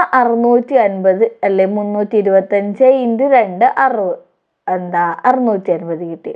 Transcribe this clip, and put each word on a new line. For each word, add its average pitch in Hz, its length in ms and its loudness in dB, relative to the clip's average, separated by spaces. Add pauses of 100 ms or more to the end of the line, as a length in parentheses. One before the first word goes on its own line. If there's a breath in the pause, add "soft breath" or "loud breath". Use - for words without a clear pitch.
(180)
അറുന്നൂറ്റി 240 640 2
അൻപത് 190 400 0 (240)
അല്ലേ, 190 180 2 (120)
മുന്നൂറ്റി 208 460 -4
ഇരുപത്തഞ്ച് 202 680 0 (160)
ഇൻറ്റു 233 220 0 (100)
രണ്ട് 196 280 0 (200)
അറുപത്, 208 340 -2 (560)
എന്താ, 175 300 -2 (240)
അറുന്നൂറ്റി 226 480 0
അൻപത് 165 340 -8
കിട്ടി. - 260 -12